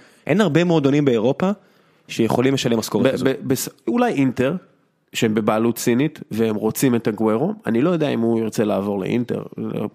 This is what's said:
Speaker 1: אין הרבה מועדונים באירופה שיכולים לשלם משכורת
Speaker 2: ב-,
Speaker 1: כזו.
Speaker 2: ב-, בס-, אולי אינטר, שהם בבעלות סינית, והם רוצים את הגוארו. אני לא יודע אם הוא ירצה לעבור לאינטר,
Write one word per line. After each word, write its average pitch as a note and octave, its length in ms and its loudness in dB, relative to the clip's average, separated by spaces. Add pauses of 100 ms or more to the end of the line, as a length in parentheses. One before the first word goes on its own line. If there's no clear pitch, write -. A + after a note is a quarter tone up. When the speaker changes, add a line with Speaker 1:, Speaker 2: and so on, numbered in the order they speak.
(260)
Speaker 1:
אין F3 140 2
הרבה E3+ 240 2
מועדונים D3+ 400 2
באירופה C3 460 2 (580)
שיכולים A#2+ 460 0
לשלם A#2+ 240 0
משכורת G#2+ 280 0
Speaker 2:
ב-, C3+ 60 2
Speaker 1:
כזו. B2 120 -4
Speaker 2:
ב-, C3+ 80 2 (100)
בס-, B2+ 260 -4 (200)
אולי A#3+ 240 0
אינטר, C3+ 420 0 (580)
שהם A2+ 220 0
בבעלות A2+ 440 0
סינית, C3 420 0 (100)
והם A2 240 0
רוצים A2 400 0
את A#2 140 0
הגוארו. A2 460 0 (120)
אני A2+ 160 0
לא E3+ 80 2
יודע D#3 180 0
אם A#2+ 120 -2
הוא A2+ 200 2
ירצה A2 240 -2
לעבור G2+ 360 0
לאינטר, G#2+ 420 -4 (520)